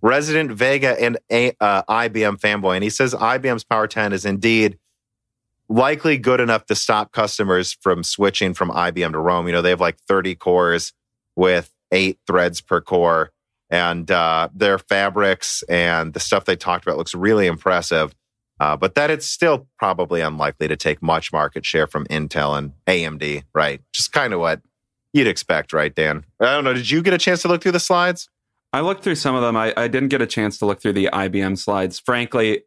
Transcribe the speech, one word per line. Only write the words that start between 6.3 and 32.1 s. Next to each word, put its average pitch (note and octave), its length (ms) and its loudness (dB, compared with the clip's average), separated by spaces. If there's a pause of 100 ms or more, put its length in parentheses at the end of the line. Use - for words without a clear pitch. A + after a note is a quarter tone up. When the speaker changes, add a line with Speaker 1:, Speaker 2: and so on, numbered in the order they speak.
Speaker 1:
enough A#2 260 0
to G#2+ 80 -2
stop G#2+ 380 0
customers G2 600 0
from F2 300 -2
switching G2 500 0
from F2 180 -4
I F2 200 -2
B F2 120 -4
M E2 100 -2
to D#2+ 60 -4
Rome. F2 280 0
You F2 80 -2
know, E2+ 80 2
they F2+ 80 2
have, F2 100 0
like, E2+ 200 0
thirty F#2+ 340 0
cores F2 580 0 (420)
with F#2 380 0 (180)
eight F#2+ 360 0
threads F2 340 0
per F2 220 -2
core. E2+ 500 2 (380)
And, F2 400 0
uh, E2 420 2
their G2 260 2
fabrics G2 840 -2
and E2+ 500 0
the - 80 -10
stuff - 240 0
they F#2 120 0
talked F2 280 -4
about D#2 140 -2
looks E2+ 160 -6
really G2+ 320 2
impressive. E2+ 680 0 (460)
Uh, D2+ 160 0
but F2+ 200 -2
that D3 140 2
it's D3+ 140 -4
still D3+ 420 0 (120)
probably F2+ 420 -2
unlikely D2+ 480 -4
to - 80 -4
take D2+ 240 -4
much D#2+ 320 -2
market D2+ 320 -4
share D#2 220 0
from D2 200 -6
Intel D2 520 -4
and C#2+ 140 -8 (140)
A F2 200 0
M D2+ 100 -8
D, D2 280 -6 (100)
right? D2 260 0 (120)
Just - 200 -4
kinda A#2+ 260 -2
what E2 220 -2 (540)
you'd C#3 120 4
expect, E2+ 460 -2
right, D2+ 220 -2
Dan? D2+ 320 -2 (120)
I B2+ 160 2
don't D3 100 -2
know. B2+ 100 0
Did A#2+ 160 -4
you D#3+ 120 2
get F#3 120 2
a E3+ 40 2
chance F3 240 0
to F3+ 60 0
look E3+ 140 0
through F#3 100 2
the F3 80 0
slides? F3 480 0 (460)
Speaker 2:
I C3+ 60 -2
looked F#3+ 240 -4
through E3 120 0
some C#3 180 -2
of B2+ 80 0
them. A#2 120 2
I, A2 220 0
I A#2 100 0
didn't C3 220 -2
get C3 140 0
a A2+ 40 0
chance G#2+ 320 -2
to - 60 -2
look G2+ 160 0
through G#2 140 0
the G2 180 2
I F#2+ 160 -2
B G2 140 0
M F#2+ 140 -2
slides. F#2+ 420 -2
Frankly, A#2+ 680 0